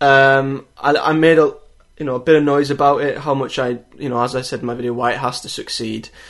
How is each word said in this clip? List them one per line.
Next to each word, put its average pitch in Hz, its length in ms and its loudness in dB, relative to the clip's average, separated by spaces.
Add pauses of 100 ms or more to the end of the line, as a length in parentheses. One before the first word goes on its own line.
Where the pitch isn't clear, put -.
Um, 135 640 4 (100)
I, 147 200 0
I - 160 0
made 160 260 4
a, 147 160 2 (440)
you 151 60 -10
know, 127 120 -4
a 123 40 -8
bit 160 160 4
of 147 80 4
noise 143 260 2
about 139 300 2
it, 139 180 -2
how 139 160 -4
much 135 240 -4
I, 123 200 -4 (180)
you 143 120 -8
know, 120 140 -2
as 127 140 -4
I 127 60 -4
said 117 180 -8
in 120 60 -6
my 120 80 -6
video, 120 180 -6
why 120 200 -2
it 92 60 -6
has 123 240 -6
to - 60 -14
succeed. - 640 -10 (200)